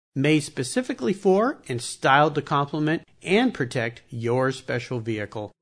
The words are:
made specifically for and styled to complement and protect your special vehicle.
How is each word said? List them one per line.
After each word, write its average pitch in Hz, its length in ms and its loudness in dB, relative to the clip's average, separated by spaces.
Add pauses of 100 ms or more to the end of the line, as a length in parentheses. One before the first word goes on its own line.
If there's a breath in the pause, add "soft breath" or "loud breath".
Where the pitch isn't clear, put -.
(140)
made 147 260 4
specifically 247 720 -2
for 202 460 2 (100)
and 120 140 -4
styled 147 520 4
to 147 60 -2
complement 151 600 -2 (200)
and 214 300 2
protect 120 560 -4
your 123 440 -2
special 123 480 -6
vehicle. 107 600 -6